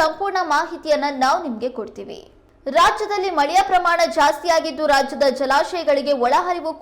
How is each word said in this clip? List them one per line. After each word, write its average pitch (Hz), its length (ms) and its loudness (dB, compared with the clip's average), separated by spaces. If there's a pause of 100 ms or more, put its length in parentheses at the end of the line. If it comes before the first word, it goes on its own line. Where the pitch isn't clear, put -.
ಸಂಪೂರ್ಣ 370 420 0 (120)
ಮಾಹಿತಿಯನ್ನ 302 560 -2 (140)
ನಾವು 311 240 2
ನಿಮ್ಗೆ 240 320 -6
ಕೊಡ್ತೀವಿ. - 400 -14 (460)
ರಾಜ್ಯದಲ್ಲಿ 381 720 0
ಮಳೆಯ 311 200 2 (120)
ಪ್ರಮಾಣ 349 280 2 (200)
ಜಾಸ್ತಿಯಾಗಿದ್ದು, 311 640 0 (100)
ರಾಜ್ಯದ 277 320 0 (140)
ಜಲಾಶಯಗಳಿಗೆ 285 760 0 (100)
ಒಳಹರಿವು 320 580 0